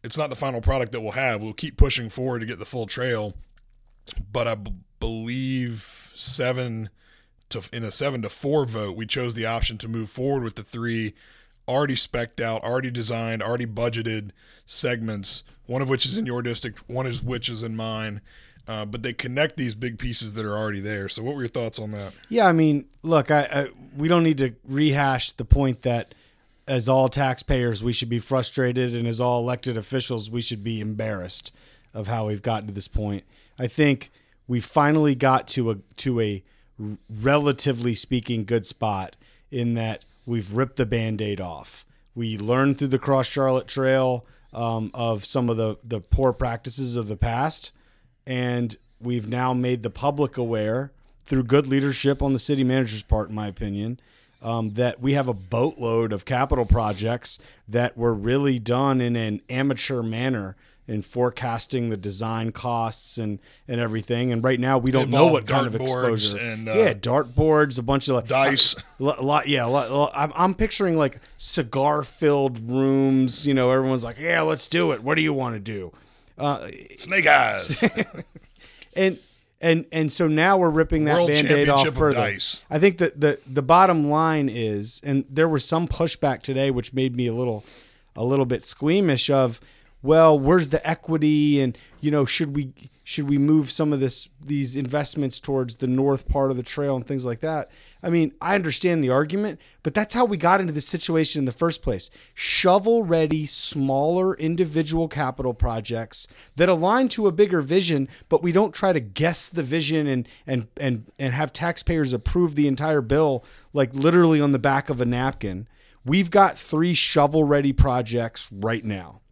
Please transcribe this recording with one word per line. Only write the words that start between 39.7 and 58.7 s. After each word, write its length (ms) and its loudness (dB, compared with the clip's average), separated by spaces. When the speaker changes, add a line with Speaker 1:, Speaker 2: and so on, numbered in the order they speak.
Speaker 2:
that 300 -4
we've 260 -4
ripped 240 -2
the 80 0
Band-Aid 560 -2
off. 460 -12
We 220 -6
learned 420 2
through 100 -2
the 100 0
Cross 300 0
Charlotte 380 0
Trail, 600 0
um, 400 -4
of 320 -4
some 240 -2
of 80 0
the, 260 -2
the 180 -8
poor 340 0
practices 600 -6
of 120 -4
the 80 -6
past, 560 -2
and 500 -2
we've 260 -4
now 280 -2
made 280 -2
the 80 -6
public 460 -2
aware 560 -2
through 200 0
good 220 4
leadership 540 0
on 140 2
the 40 0
city 240 0
manager's 400 0
part, 280 0
in 40 -8
my 120 -6
opinion, 520 -6
um, 320 -4
that 260 -2
we 140 0
have 140 0
a 60 -2
boatload 800 0
of 140 -6
capital 400 0
projects 720 0
that 300 -2
were 180 2
really 440 0
done 420 2